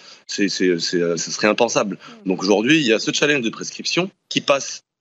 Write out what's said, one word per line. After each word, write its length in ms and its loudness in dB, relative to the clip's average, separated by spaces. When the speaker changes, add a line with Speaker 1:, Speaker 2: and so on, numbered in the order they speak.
Speaker 1:
C'est, 220 -2
c'est, 320 2
c'est, 200 -2
euh, 160 0
ce 140 -6
serait 160 -2
impensable. 500 0
Speaker 2:
Mm. 60 -8
Speaker 1:
Donc 120 -2
aujourd'hui, 380 4
il 80 0
y 40 6
a 60 4
ce 140 -4
challenge 300 0
de 80 -2
prescription 600 -4
qui 120 -2
passe 420 0